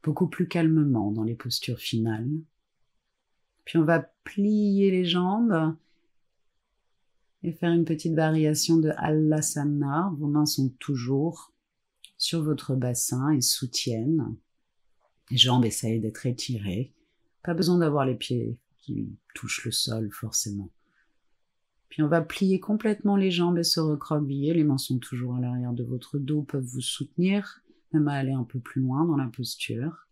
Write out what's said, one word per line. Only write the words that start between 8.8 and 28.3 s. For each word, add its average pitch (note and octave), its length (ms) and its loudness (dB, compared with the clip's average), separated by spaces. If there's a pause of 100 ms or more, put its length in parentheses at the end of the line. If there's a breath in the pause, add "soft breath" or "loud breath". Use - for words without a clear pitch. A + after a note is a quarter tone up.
Halasana. D3+ 1200 2
Vos D3 100 -4
mains D3 180 4
sont C3+ 240 0 (100)
toujours C#3 760 -4 (640)
sur E3 260 -2
votre C#3+ 320 -2
bassin B2+ 560 0
et C3+ 100 4
soutiennent. B2 960 -2 (960)
Les C3 60 0
jambes B2 280 4
essayent A2+ 340 -2
d'être - 260 -6
étirées. A#2 680 -4 (500)
Pas F3 100 -4
besoin E3+ 240 2
d'avoir D3 280 2
les B2+ 100 0
pieds A#2+ 420 -4 (200)
qui G#2 400 -8 (180)
touchent - 300 -8
le A2+ 60 -4
sol A2 400 -4
forcément. G2+ 600 -6 (1160)
Puis D#3 140 0
on D3+ 40 4
va E3 140 4
plier F#3 400 0
complètement G#3 560 0
les F#3+ 140 2
jambes F3 260 2
et E3+ 60 0
se E3+ 180 0
recroqueviller. D3 720 0
Les D#3+ 100 4
mains C#3 140 2
sont C3 220 -2
toujours B2 360 -6
à B2+ 60 -2
l'arrière B2 320 -4
de A#2+ 100 -4
votre B2+ 360 -6
dos, D3 240 -2
peuvent C3+ 200 -4
vous B2 180 -8
soutenir, F#3 840 -2 (300 soft breath)
même D3+ 140 2
à C#3+ 60 0
aller C3+ 200 -2